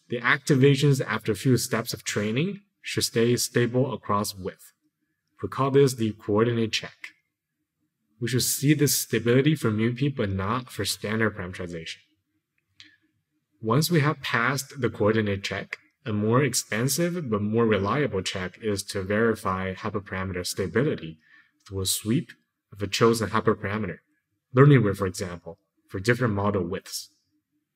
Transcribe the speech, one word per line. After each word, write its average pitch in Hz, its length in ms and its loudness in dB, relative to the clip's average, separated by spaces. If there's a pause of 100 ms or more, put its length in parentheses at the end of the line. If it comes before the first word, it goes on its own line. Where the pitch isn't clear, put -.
the 120 100 -4
activations 139 840 4
after 110 260 -2
a 104 40 -2
few 127 220 2
steps - 360 -4
of - 100 -12
training 127 580 -4 (200)
should - 220 -4
stay 117 340 2
stable 120 560 0
across 104 420 -2
width. - 380 -12 (680)
We 101 60 -4
call 135 240 -2
this 139 220 6
the 113 180 -2
coordinate 113 640 0
check. - 240 -8 (1200)
We 117 80 -4
should 123 160 0
see 143 300 2
this 143 280 2
stability 123 540 2
for 117 160 0
mu 110 220 0
P 135 160 -2
but 127 200 -2
not 101 400 -4
for - 140 -8
standard 107 520 -2
parameterization. 92 600 -10 (1600)
Once 123 280 0
we 170 120 4
have 151 200 0
passed 131 600 -2
the 117 80 0
coordinate 104 540 0
check, - 340 -8 (280)
a 117 60 -6
more 110 320 2
expensive 139 840 -2
but 104 120 0
more 110 240 2
reliable 104 560 0
check 92 400 -8
is 104 220 -4
to - 180 -8
verify 98 720 -2
hyperparameter 95 720 -6
stability 82 720 -4 (460)
through 95 160 -8
a 92 40 -4
sweep 120 460 -2 (420)
of 98 80 -16
a 98 60 -4
chosen 110 420 2
hyperparameter, 104 720 -2 (540)
learning 135 300 8
rate, 95 140 0
for 95 100 -2
example, 87 520 -10 (280)
for 101 120 -8
different 117 340 0
model 101 300 0
widths. - 460 -10 (680)